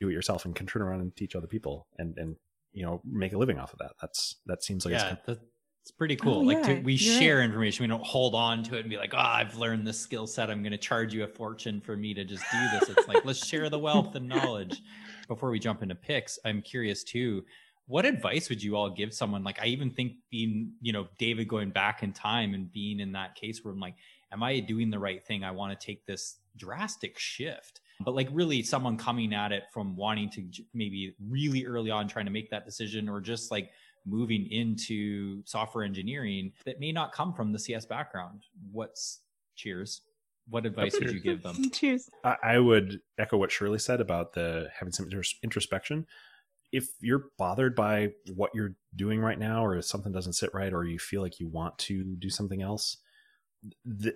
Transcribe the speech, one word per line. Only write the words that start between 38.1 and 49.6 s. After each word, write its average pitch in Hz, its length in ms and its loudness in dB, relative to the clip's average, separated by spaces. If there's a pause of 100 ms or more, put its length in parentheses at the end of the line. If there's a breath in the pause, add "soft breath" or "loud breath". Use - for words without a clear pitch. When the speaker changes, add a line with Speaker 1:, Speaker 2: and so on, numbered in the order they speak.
Speaker 2:
What's, - 520 -10 (340)
cheers. 98 460 -8 (460)
What 113 180 -2
advice 101 340 0
would - 100 0
you 95 100 -4
give - 220 0
them? 254 280 0
Speaker 3:
<laughs> - 20 -12
Cheers. 254 360 2 (140)
Speaker 1:
I, 123 200 4
I 117 180 8
would 104 400 8 (180)
echo 107 180 2
what 98 140 4
Shirley 104 300 0
said 123 200 2
about 87 340 0
the 82 340 -2 (100)
having 92 140 -6
some 95 180 -4
intros-, 95 320 -2
introspection. 113 640 -2 (640 soft breath)
If 131 200 -2 (100)
you're 135 360 2
bothered 117 380 2
by 107 360 4 (240)
what 95 200 0
you're 104 220 -2 (180)
doing 107 260 2
right 110 180 2
now, 113 260 2